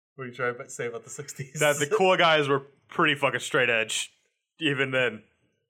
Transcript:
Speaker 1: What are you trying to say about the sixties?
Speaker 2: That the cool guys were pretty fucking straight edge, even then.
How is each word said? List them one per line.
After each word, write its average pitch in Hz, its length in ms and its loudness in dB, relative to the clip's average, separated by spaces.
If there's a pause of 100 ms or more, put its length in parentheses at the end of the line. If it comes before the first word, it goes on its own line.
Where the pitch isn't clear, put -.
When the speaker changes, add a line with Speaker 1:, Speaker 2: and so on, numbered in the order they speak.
(140)
Speaker 1:
What 131 120 -14
are - 20 -14
you 120 60 -16
trying 123 220 -4
to - 140 -16
say - 160 -8
about 113 200 -10
the - 40 -20
sixties? - 500 -14
Speaker 2:
That 147 200 2
the 147 80 0
cool 190 300 4
guys 160 300 4
were 139 200 0 (200)
pretty 151 280 2
fucking 127 240 0
straight 127 320 0
edge, 110 420 -2 (460)
even 135 320 -2
then. 123 320 -2 (460)